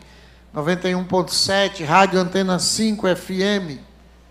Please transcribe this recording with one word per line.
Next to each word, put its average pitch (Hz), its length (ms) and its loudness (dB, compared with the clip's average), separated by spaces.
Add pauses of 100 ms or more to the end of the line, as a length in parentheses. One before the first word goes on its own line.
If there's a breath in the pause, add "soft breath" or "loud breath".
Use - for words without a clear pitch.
(520 soft breath)
noventa 175 360 -2
e 180 80 -2
um 185 80 -4
ponto 180 280 0
sete, 196 520 0
Rádio 180 340 4
Antena 185 400 0
cinco 214 480 -2
F 185 340 -2
M, 190 400 -2 (500)